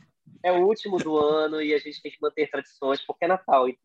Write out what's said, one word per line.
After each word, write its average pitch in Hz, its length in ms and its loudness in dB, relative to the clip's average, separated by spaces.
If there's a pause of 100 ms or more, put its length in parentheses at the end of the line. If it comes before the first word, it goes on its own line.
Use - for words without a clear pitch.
(440)
é 180 100 2
o 180 120 2
último 202 340 0
do 156 200 0
ano 151 420 0
e 151 140 0
a 147 40 4
gente 147 220 -16
tem 147 120 -12
que - 100 -20
manter 147 260 0
tradições, - 560 -4
porque - 220 -6
é - 20 2
Natal, 143 400 2
e 123 160 -6